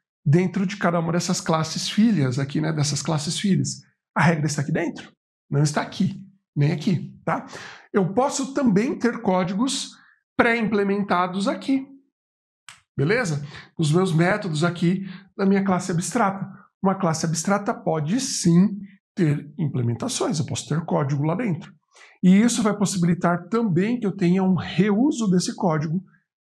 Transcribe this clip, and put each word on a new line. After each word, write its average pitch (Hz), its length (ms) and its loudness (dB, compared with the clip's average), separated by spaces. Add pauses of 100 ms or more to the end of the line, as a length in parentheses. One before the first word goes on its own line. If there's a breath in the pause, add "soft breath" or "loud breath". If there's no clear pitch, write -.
(260)
dentro 185 400 4
de - 120 -6
cada 175 220 0
uma 165 120 -2
dessas 175 300 -2
classes 160 480 -2
filhas 156 500 2
aqui, 139 220 -2
né, 160 100 -2
dessas 143 300 -2
classes 160 360 -4
filhas. 151 440 0 (340 soft breath)
A - 60 0
regra 156 240 4
está - 160 -2
aqui 147 100 -6
dentro, - 400 -4 (380)
não 143 120 0
está 151 200 0
aqui, - 440 -4 (300)
nem 143 160 2
aqui, - 420 -2 (120)
tá? 165 200 -4 (480 loud breath)
Eu 196 200 0
posso 269 400 -2
também 247 440 2
ter 240 240 -2
códigos 190 720 -2 (460 loud breath)
pré-implementados 202 1080 0
aqui, 277 400 -2 (1080)
beleza? 160 480 0 (320 loud breath)
Os 151 140 2
meus 180 220 2
métodos 175 500 0
aqui 175 420 0 (320 loud breath)
da 202 80 0
minha 196 180 4
classe 185 280 0
abstrata. 196 580 -2 (320 loud breath)
Uma 190 140 2
classe 170 300 0
abstrata 202 480 0
pode 160 460 -2
sim 185 580 2 (360 loud breath)
ter 151 460 0
implementações, 147 800 -2
eu 120 60 -2
posso - 220 -8
ter 160 160 -2
código 147 400 0
lá 160 120 0
dentro. 208 380 -4 (500 soft breath)
E 190 180 8
isso 233 220 2
vai 202 120 2
possibilitar 175 720 0
também 220 500 0
que 208 60 -4
eu 180 100 -2
tenha 180 260 2
um 185 140 4
reuso 214 720 2
desse 180 260 0
código 160 480 -2 (400 soft breath)